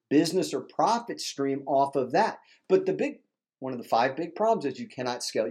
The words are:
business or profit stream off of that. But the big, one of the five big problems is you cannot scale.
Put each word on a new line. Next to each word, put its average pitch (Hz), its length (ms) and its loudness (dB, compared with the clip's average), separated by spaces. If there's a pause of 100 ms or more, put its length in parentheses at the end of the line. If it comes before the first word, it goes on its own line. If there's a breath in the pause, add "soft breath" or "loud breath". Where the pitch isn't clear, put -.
business 160 440 2
or 135 80 -2
profit 190 580 -2
stream 139 460 -4
off 139 320 2
of 120 160 0
that. 196 240 2 (320 soft breath)
But 185 160 4
the 185 80 0
big, 269 220 -2 (440)
one 131 140 -8
of 120 60 -8
the - 100 -12
five 131 260 2
big 165 180 -6
problems 214 300 0
is 127 160 -4
you 117 80 -10
cannot 123 340 -6
scale. 113 300 -2